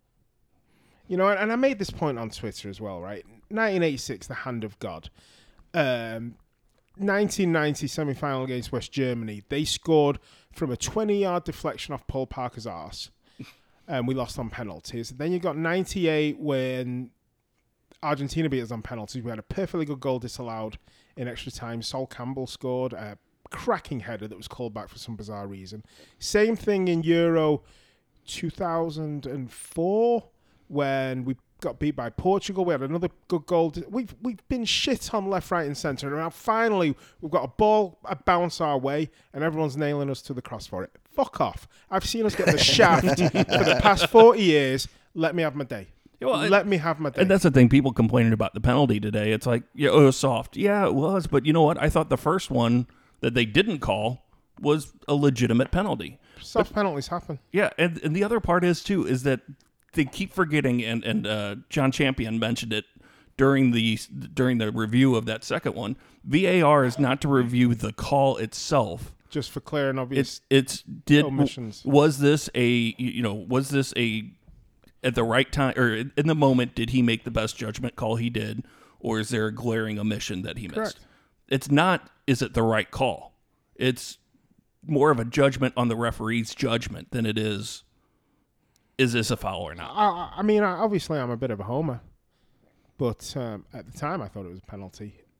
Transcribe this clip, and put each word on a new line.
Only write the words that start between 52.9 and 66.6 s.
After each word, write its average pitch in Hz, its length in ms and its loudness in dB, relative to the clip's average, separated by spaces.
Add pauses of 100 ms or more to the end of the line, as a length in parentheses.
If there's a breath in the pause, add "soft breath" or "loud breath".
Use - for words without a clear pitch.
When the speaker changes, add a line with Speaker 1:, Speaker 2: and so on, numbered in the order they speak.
Speaker 2:
that 120 80 0
they 120 120 2
didn't 156 340 0
call 110 440 -2 (380)
was 147 320 0 (140)
a 147 80 0
legitimate 123 560 2
penalty. 160 480 -2 (240 soft breath)
Speaker 1:
Soft 214 260 0
Speaker 2:
But - 60 -16
Speaker 1:
penalties 175 320 -2
happen. 170 320 -8 (120)
Speaker 2:
Yeah, 185 280 2
and, 165 240 0
and 151 120 -2
the 196 80 0
other 220 160 0
part 175 240 2
is, 175 200 2
too, 190 240 0
is 127 160 0
that 135 180 0 (520)
they 156 120 2
keep 190 260 -6
forgetting, 143 540 0
and, 113 180 -4
and, 107 220 -2
uh, 104 300 -4 (160)
John 135 200 2
Champion 131 460 -2
mentioned 113 340 -2
it 107 140 -2 (500 soft breath)
during 135 360 6
the, 113 260 2 (380)
during 127 240 2
the 107 120 0
review 120 440 4
of 113 100 0
that 113 180 -6
second 113 300 -2
one, 113 220 -4 (280 soft breath)
V 156 220 2
A 185 160 4